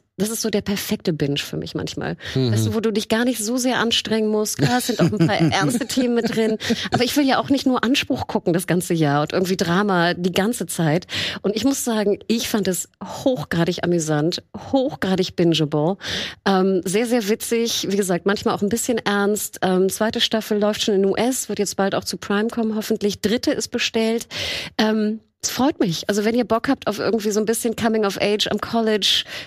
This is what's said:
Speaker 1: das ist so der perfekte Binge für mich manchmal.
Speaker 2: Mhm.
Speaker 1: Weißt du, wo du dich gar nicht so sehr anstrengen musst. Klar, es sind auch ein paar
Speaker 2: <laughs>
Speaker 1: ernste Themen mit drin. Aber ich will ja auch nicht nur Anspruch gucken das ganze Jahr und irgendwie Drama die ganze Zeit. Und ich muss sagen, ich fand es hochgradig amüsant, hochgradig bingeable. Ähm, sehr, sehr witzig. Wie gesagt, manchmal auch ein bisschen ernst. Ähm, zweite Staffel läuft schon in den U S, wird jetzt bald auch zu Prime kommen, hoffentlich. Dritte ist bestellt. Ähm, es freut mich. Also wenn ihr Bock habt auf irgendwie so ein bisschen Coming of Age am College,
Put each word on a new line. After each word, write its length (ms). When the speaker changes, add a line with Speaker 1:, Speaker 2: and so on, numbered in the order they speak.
Speaker 1:
das 100
ist 120
so 80
der 120
perfekte 520
Binge 240
für 200
mich 180
manchmal. 420
Speaker 2:
Mhm. 180
Speaker 1:
Weißt 140
du, 80
wo 60
du 120
dich 160
gar 160
nicht 140
so 200
sehr 200
anstrengen 520
musst. 280
Klar, 220
es 80
sind 120
auch 120
ein 160
paar 100
Speaker 2:
<laughs> 160
Speaker 1:
ernste 320
Themen 300
mit 200
drin. 220
Aber 120
ich 120
will 120
ja 120
auch 100
nicht 180
nur 160
Anspruch 420
gucken 260
das 140
ganze 300
Jahr 260
und 120
irgendwie 240
Drama 580
die 160
ganze 340
Zeit. 400
Und 120
ich 100
muss 200
sagen, 320
ich 220
fand 180
es 220
hochgradig 800
amüsant, 580
hochgradig 640
bingeable. 640
Ähm, 380
sehr, 220
sehr 240
witzig. 600
Wie 60
gesagt, 280
manchmal 300
auch 80
ein 60
bisschen 280
ernst. 640
Ähm, 280
zweite 300
Staffel 400
läuft 220
schon 140
in 80
den 80
U 40
S, 320
wird 120
jetzt 180
bald 160
auch 120
zu 120
Prime 320
kommen, 260
hoffentlich. 460
Dritte 300
ist 160
bestellt. 600
Ähm, 400
es 120
freut 280
mich. 300
Also 160
wenn 80
ihr 120
Bock 220
habt 200
auf 100
irgendwie 320
so 100
ein 60
bisschen 300
Coming 300
of 140
Age 280
am 120
College, 640